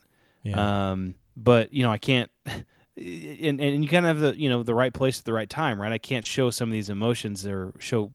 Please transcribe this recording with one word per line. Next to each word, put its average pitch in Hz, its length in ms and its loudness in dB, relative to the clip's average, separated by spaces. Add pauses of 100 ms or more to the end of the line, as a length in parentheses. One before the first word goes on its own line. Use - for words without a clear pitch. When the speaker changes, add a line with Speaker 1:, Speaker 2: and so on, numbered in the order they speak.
(420)
Speaker 1:
Yeah. 101 500 2
Speaker 2:
Um, 92 220 -4 (240)
but, 117 340 6
you 139 100 0
know, 120 80 2
I 107 60 0
can't, 123 420 0
<laughs> - 80 -20
and, 151 1120 -6
and 143 220 2
you 143 60 0
kinda 175 200 4
have 151 120 0
the, 139 180 2
you 147 120 0
know, 120 120 2
the 117 120 0
right 123 180 4
place 131 260 0
at - 60 -16
the 113 80 -2
right 110 160 -2
time, 131 320 -2
right? 107 120 -4
I 113 60 -2
can't 120 280 -6
show 127 240 2
some 117 180 -4
of 110 60 -2
these 104 160 -4
emotions 104 560 -2
or 95 320 -6
show, 107 360 -2